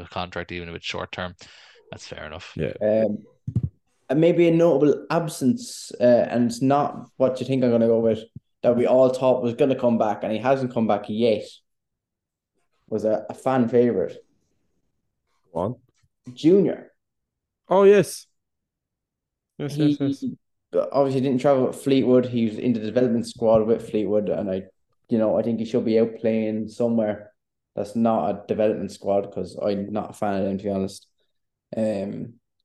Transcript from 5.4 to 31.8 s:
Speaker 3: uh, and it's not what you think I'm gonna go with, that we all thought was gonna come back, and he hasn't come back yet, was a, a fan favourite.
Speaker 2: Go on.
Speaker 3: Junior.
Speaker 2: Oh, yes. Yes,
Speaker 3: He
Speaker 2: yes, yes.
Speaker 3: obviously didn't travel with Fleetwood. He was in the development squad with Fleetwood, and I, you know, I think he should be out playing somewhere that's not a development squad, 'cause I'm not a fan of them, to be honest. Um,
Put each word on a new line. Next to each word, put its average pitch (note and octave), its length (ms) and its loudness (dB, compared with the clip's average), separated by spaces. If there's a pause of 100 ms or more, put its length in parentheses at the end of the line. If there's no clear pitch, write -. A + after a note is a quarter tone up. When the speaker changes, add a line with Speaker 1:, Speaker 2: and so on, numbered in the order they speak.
Speaker 3:
uh, A#2+ 40 2 (260)
and A#2+ 200 0
it's A#2 120 -8
not C#3 460 0 (100)
what B2+ 220 0
you B2 60 -8
think C3 180 0
I'm B2 80 2
gonna A2+ 160 4
go A2+ 120 4
with, A2 200 0 (420)
that A#2+ 140 4
we A#2 100 2
all B2+ 240 6
thought B2+ 320 0
was A#2 120 -2
gonna C3 240 2
come A#2 200 2
back, G#2 260 -2
and G2+ 80 -4
he G#2+ 60 -2
hasn't B2+ 360 0
come A2+ 140 0
back G#2 200 0
yet, A2 360 0 (1400)
was G#2+ 160 -4
a, G#2+ 260 0
a - 40 -12
fan C3 340 0
favourite. A#2+ 480 0 (1400)
Speaker 2:
Go E2 80 -6
on. A2+ 160 -4 (560)
Speaker 3:
Junior. E3+ 600 2 (760)
Speaker 2:
Oh, F#3+ 160 4
yes. G3 420 4 (1300)
Yes, C#3+ 180 -8
Speaker 3:
He D3 240 2
Speaker 2:
yes, - 0 -
yes. C#3 240 -4 (500)
Speaker 3:
obviously C3+ 480 2
didn't C3 180 0
travel C3+ 260 4
with - 160 -6
Fleetwood. B2+ 440 4
He A#2 200 0
was G#2+ 120 -4
in B2 140 0
the A2 80 -2
development A2+ 460 0
squad A2 400 2
with - 240 -2
Fleetwood, G#2 380 0
and F#2+ 220 -4
I, F#2+ 140 -6 (440)
you A2+ 100 0
know, G#2+ 200 2
I A2+ 40 2
think A2+ 160 -2
he A2+ 80 -6
should A#2 180 -2
be A2+ 160 2
out A2+ 160 0
playing A2 520 -2
somewhere A2 640 -2 (420)
that's G#2 220 -8
not A2+ 340 2
a - 180 -6
development G#2+ 440 0
squad, G2+ 400 -2
'cause - 300 -10
I'm G2+ 300 -4
not G#2 180 -6
a - 40 -16
fan G2 260 -4
of G2 60 -2
them, G2 120 -2
to G2+ 60 -10
be G#2 60 -4
honest. F#2+ 360 -4 (720)
Um, G#2 580 -4 (300)